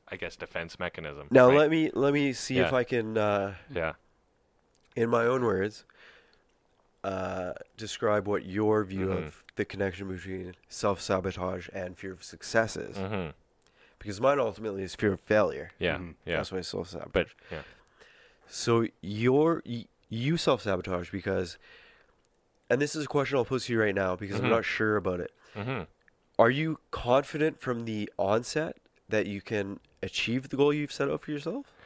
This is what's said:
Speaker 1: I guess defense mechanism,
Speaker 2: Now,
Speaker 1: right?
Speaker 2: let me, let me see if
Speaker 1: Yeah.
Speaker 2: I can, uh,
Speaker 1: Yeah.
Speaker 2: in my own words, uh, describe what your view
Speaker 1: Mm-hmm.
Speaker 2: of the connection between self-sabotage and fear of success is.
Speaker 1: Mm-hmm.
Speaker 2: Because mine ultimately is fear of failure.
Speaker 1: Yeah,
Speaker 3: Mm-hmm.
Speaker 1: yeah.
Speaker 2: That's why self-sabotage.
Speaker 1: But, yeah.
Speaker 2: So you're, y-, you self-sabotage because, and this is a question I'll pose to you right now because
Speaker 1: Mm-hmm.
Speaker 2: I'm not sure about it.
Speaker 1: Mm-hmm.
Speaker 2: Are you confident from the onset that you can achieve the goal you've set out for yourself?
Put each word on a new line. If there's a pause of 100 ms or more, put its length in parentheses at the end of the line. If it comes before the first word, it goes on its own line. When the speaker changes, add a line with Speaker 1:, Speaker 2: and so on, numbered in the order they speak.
Speaker 1:
I
guess
defense
mechanism,
Speaker 2:
Now,
Speaker 1:
right?
Speaker 2:
let
me,
let
me
see
if
Speaker 1:
Yeah.
Speaker 2:
I
can,
uh, (200)
Speaker 1:
Yeah. (1040)
Speaker 2:
in
my
own
words, (1160)
uh, (240)
describe
what
your
view
Speaker 1:
Mm-hmm.
Speaker 2:
of (120)
the
connection
between (140)
self-sabotage
and
fear
of
success
is.
Speaker 1:
Mm-hmm. (680)
Speaker 2:
Because
mine
ultimately
is
fear
of
failure.
Speaker 1:
Yeah,
Speaker 3:
Mm-hmm. (140)
Speaker 1:
yeah.
Speaker 2:
That's
why
self-sabotage.
Speaker 1:
But, (220)
yeah. (840)
Speaker 2:
So (140)
you're,
y-, (220)
you
self-sabotage
because, (1120)
and
this
is
a
question
I'll
pose
to
you
right
now
because
Speaker 1:
Mm-hmm.
Speaker 2:
I'm
not
sure
about
it. (220)
Speaker 1:
Mm-hmm. (560)
Speaker 2:
Are
you (100)
confident
from
the
onset (320)
that
you
can (220)
achieve
the
goal
you've
set
out
for
yourself? (200)